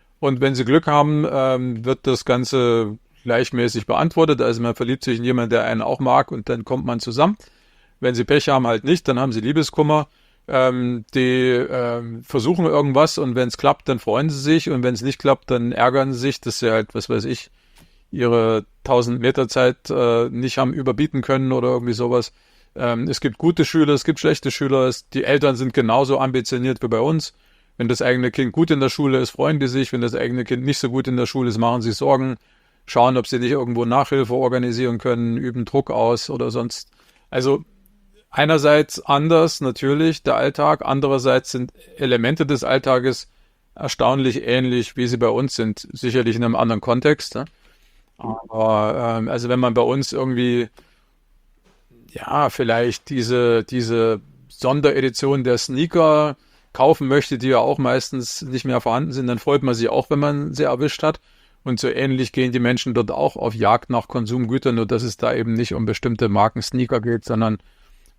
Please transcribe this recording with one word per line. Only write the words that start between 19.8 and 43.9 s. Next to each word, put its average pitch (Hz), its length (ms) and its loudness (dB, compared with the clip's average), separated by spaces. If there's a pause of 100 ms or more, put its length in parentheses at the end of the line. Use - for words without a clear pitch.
äh, 120 400 2
nicht 127 300 -4
haben 127 120 0
überbieten 131 520 -2
können 135 280 0
oder 123 180 0
irgendwie 120 240 -2
sowas. 120 380 0 (440)
Ähm, 120 340 -2
es 135 120 -6
gibt 127 180 -4
gute 165 260 2
Schüler, 147 300 2
es 127 80 -2
gibt 151 160 -2
schlechte 151 320 -2
Schüler, 135 340 0
es, - 240 -4
die 135 140 -4
Eltern 139 320 2
sind 127 180 -4
genauso 131 460 2
ambitioniert 127 640 -2
wie 120 60 -2
bei 110 100 0
uns. 151 340 -2 (440)
Wenn 117 100 -2
das 120 160 0
eigene 127 260 0
Kind 123 220 -2
gut 160 180 2
in 147 100 2
der 135 100 2
Schule 135 280 0
ist, 127 140 -2
freuen 147 280 0
die 139 80 0
sich. 127 260 -2
Wenn 120 80 -2
das 120 120 -2
eigene 120 300 -4
Kind 127 200 -4
nicht 139 140 0
so 123 140 -4
gut 131 160 -2
in 127 100 -2
der 123 80 0
Schule 127 240 -2
ist, 110 80 -2
machen 117 240 0
sie 113 100 -2
Sorgen, 131 440 0 (500)
schauen, 127 320 4
ob 117 80 0
sie 127 140 -4
nicht 120 120 -2
irgendwo 120 340 -2
Nachhilfe 127 500 0
organisieren 123 640 0
können, 117 380 -2
üben 123 280 -6
Druck - 240 -2
aus 117 400 0
oder 123 220 -4
sonst. 117 400 -6 (400)
Also 139 320 0 (640)
einerseits 151 680 2
anders 160 640 2
natürlich 143 640 0
der 120 120 2
Alltag, 147 480 0
andererseits 135 680 0
sind 123 200 -6 (260)
Elemente 131 480 0
des 135 200 -2
Alltages 127 640 0 (460)
erstaunlich 131 680 0